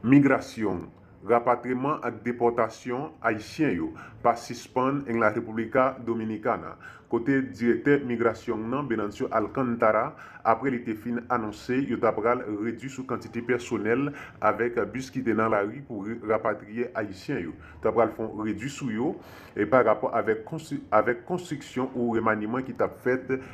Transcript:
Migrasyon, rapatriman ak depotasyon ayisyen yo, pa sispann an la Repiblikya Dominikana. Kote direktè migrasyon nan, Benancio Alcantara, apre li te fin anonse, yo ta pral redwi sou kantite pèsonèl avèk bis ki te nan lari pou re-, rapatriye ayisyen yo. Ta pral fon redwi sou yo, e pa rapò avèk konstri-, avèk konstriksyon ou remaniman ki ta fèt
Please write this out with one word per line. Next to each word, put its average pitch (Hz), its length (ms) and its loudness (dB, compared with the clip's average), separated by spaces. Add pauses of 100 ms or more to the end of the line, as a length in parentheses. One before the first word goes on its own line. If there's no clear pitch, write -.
Migrasyon, 113 800 4 (400)
rapatriman 127 800 2
ak 110 160 -6
depotasyon 120 960 -2
ayisyen 113 560 -2
yo, 80 140 -2 (320)
pa 117 180 4
sispann 131 720 -2
an 117 80 -2
la 107 160 4
Repiblikya 117 640 0
Dominikana. 110 760 -4 (340)
Kote 135 320 2
direktè 120 640 2
migrasyon 113 640 0
nan, 139 160 -2
Benancio 110 480 -2
Alcantara, 117 800 2 (340)
apre 113 240 2
li 123 160 0
te 113 80 -4
fin 117 320 -4
anonse, 120 560 -2
yo 123 160 0
ta 110 160 4
pral 117 320 0
redwi 113 480 -6
sou 131 160 -10
kantite 117 320 -6
pèsonèl 120 720 0 (260)
avèk 110 400 2 (160)
bis 131 160 -8
ki 131 160 -4
te 113 80 2
nan 110 180 4
lari 107 300 0
pou 107 240 -8
re-, 113 160 -6
rapatriye 107 720 -2
ayisyen 107 540 -6
yo. 78 100 -10 (240)
Ta 110 80 2
pral 110 240 2
fon 110 240 -6
redwi 107 320 -4
sou 127 240 -6
yo, 123 180 -2 (380)
e 104 160 0
pa 127 160 6
rapò 110 320 4
avèk 110 320 0
konstri-, - 420 -8
avèk 117 380 4
konstriksyon 139 680 -4
ou 120 220 0
remaniman 110 500 2
ki 131 140 -10
ta - 140 0
fèt 127 420 -2 (200)